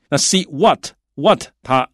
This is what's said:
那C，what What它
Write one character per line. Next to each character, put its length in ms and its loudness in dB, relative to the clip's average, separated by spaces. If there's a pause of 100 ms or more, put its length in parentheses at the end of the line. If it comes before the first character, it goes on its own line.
那 80 -2
C，what 720 0 (240)
What 300 0 (180)
它 320 0